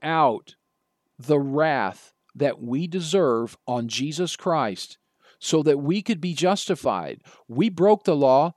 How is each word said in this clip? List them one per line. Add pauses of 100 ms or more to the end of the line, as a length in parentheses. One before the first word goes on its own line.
out (640)
the
wrath (200)
that
we
deserve (100)
on
Jesus
Christ (400)
so
that
we
could
be
justified. (260)
We
broke
the
law,